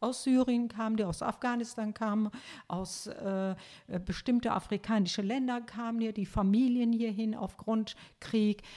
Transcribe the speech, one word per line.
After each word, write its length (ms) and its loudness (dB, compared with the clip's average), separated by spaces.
Aus 220 -2
Syrien 420 4
kamen 300 -2
die, 80 2
aus 180 -4
Afghanistan 720 -4
kamen, 360 0
aus, 400 -6
äh, 480 -2
bestimmte 480 2
afrikanische 720 0
Länder 380 0
kamen 400 -4
ja 100 0
die 160 -4
Familien 680 4
hierhin 440 0
aufgrund 580 -2
Krieg. 440 2